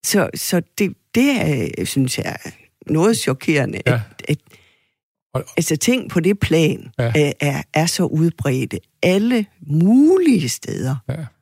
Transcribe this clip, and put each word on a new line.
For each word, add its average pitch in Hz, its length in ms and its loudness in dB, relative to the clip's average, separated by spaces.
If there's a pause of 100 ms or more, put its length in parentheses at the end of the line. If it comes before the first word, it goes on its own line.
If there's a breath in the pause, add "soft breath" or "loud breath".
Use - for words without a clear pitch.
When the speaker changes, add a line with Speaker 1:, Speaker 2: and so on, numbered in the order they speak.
Speaker 1:
Så, 185 300 0
så - 260 -2 (160)
det, 196 160 -2 (220)
det 262 140 4 (120)
er, 110 440 -2
synes 131 320 -2
jeg, - 180 -6 (520)
noget 190 300 2
chokerende, 139 680 -2
Speaker 2:
Ja. 123 80 2
Speaker 1:
at, 117 80 0 (280)
at 151 80 0 (960 soft breath)
Speaker 2:
Og 131 100 -4 (140)
Speaker 1:
altså, 160 200 0
ting 240 320 -2
på 180 100 -2
det 190 200 0
plan 156 600 0
Speaker 2:
Ja. 117 160 0
Speaker 1:
er, 147 240 2
er, 143 220 -2 (120)
er 156 120 2
så 175 200 -2
udbredte 139 760 -2 (240)
alle 208 420 2 (220)
mulige 240 840 4
steder. - 460 -6 (140)
Speaker 2:
Ja. 147 160 -8 (160)